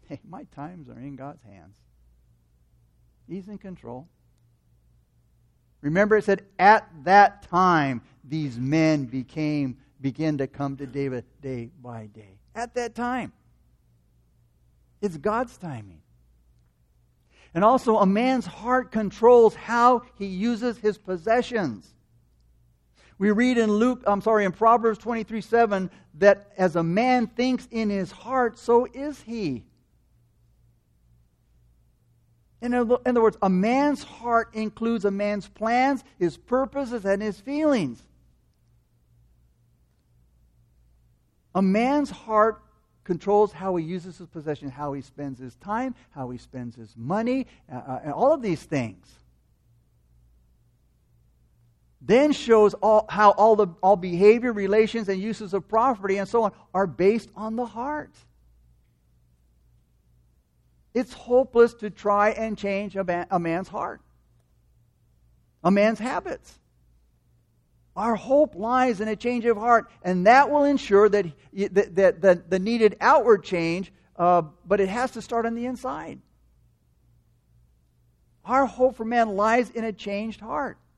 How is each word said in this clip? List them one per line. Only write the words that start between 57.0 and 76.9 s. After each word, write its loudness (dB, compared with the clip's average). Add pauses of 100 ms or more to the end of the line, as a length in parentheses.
on -10
the -4
heart. -10 (2750)
It's -4
hopeless 2
to -12
try 0
and -6
change -6
a -4
ma-, -4
a 0
man's -4
heart, -10 (1600)
a 4
man's 2
habits. -10 (1400)
Our -2
hope 2
lies -2
in -4
a -4
change -4
of 2
heart, 2 (120)
and 0
that 8
will 4
ensure 4
that, 2 (260)
that, -2
that 4
the, 4
the -2
needed 2
outward 4
change, -4 (240)
uh, 4 (220)
but 0
it 0
has -4
to -14
start -4
on -4
the -8
inside. -12 (2250)